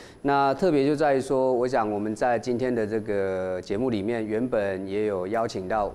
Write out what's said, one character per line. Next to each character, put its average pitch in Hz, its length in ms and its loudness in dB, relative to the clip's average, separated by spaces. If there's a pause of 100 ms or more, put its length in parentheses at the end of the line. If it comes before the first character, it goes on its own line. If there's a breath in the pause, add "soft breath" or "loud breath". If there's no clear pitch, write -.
(240 loud breath)
那 139 320 4
特 180 160 2
别 143 120 4
就 147 120 4
在 143 180 4
于 131 80 2
说， 131 320 2
我 123 140 2
想 120 240 0
我 104 80 -2
们 107 160 -2
在 123 240 2
今 123 180 -2
天 127 160 0
的 113 140 0
这 110 140 -2
个 95 600 -2
节 98 160 -4
目 127 140 0
里 104 100 0
面， 110 240 -2
原 110 240 -2
本 98 380 -2
也 101 180 -2
有 95 220 -2
邀 113 200 0
请 95 200 -6
到 104 280 0